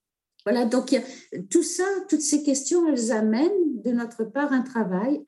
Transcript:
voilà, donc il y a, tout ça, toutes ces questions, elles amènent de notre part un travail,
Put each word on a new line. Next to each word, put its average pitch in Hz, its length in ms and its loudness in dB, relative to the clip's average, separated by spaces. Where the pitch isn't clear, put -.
voilà, 240 220 2
donc 254 260 2
il 262 40 4
y - 20 6
a, - 500 -10
tout 339 140 4
ça, 359 240 -2
toutes 302 100 2
ces 294 220 0
questions, 330 480 0
elles 240 200 0
amènent 254 720 2
de 240 80 -2
notre 233 340 -2
part 269 280 -2
un 262 80 2
travail, 220 680 -2